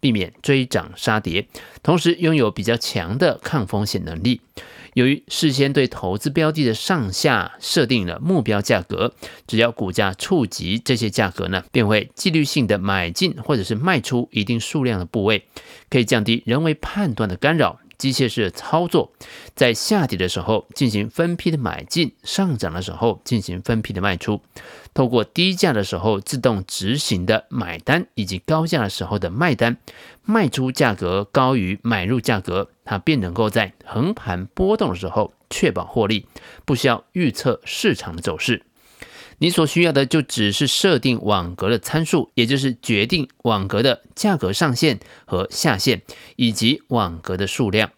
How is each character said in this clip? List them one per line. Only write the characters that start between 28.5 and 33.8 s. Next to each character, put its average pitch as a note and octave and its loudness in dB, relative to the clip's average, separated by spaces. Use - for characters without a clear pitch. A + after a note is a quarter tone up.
价 D#3 0
的 G2+ 0
时 - -6
候 G2+ -2
的 F2+ -4
卖 C#3 0
单， A#2 0
卖 G#3+ 2
出 C3 -2
价 B2+ 2
格 F#2+ -2
高 C3 2
于 G2 -2
买 G#2 0
入 A#2+ 0
价 A2+ 0
格， F2+ -4
它 G#2 -4
便 D3 0
能 F2+ -2
够 A2 2
在 G2+ 0